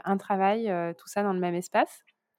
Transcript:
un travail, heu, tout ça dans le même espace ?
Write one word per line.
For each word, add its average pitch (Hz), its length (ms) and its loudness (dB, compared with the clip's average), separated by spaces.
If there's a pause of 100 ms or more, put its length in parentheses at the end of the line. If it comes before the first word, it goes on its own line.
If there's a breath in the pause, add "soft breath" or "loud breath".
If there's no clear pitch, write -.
un 190 140 0
travail, 202 520 2
heu, 170 280 -2
tout - 100 -20
ça 202 160 -2
dans 202 100 0
le 180 60 0
même 175 160 0
espace ? - 480 0 (340)